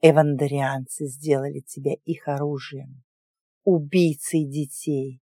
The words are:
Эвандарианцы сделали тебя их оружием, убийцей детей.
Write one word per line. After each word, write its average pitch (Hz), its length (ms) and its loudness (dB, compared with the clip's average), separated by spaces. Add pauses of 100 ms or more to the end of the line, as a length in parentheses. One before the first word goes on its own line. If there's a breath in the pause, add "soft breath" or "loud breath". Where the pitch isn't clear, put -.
Эвандарианцы 143 1040 2
сделали 139 540 -2
тебя 139 320 -6 (120)
их - 220 -6
оружием, 139 760 -6 (600)
убийцей 160 800 2
детей. 139 760 -6 (120)